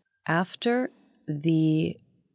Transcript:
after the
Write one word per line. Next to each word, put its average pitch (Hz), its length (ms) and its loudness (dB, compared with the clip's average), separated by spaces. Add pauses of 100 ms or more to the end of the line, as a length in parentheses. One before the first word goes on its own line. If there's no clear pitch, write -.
(280)
after 233 640 -2 (380)
the 160 640 2 (400)